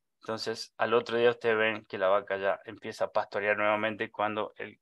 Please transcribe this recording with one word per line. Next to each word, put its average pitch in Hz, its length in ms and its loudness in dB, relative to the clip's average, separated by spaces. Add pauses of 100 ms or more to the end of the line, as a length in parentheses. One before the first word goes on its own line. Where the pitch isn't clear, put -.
(200)
Entonces, - 560 -8
al 113 180 2
otro 117 220 2
día 120 140 6
ustedes 117 260 0
ven 110 300 0
que - 100 -10
la 95 120 2
vaca 101 280 2
ya 95 280 0
empieza 110 420 -8
a - 60 -8
pastorear 104 440 0
nuevamente 107 540 0
cuando 107 460 -4
el 107 260 -14